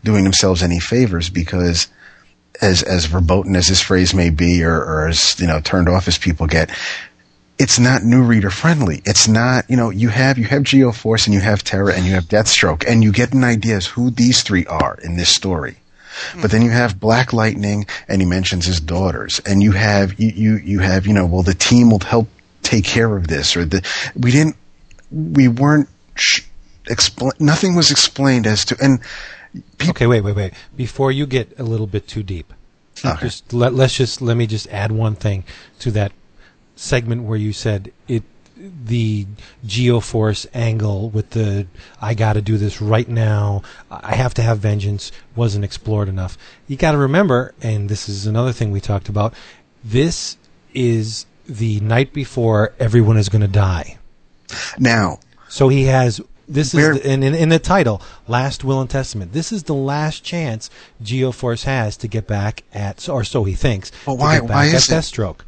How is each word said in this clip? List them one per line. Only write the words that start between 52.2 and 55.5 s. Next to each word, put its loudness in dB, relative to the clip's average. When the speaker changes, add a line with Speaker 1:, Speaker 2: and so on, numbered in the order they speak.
Speaker 3:
everyone 4
is 2
gonna 2
die. 0
Speaker 1:
Now. 2
Speaker 3:
So 2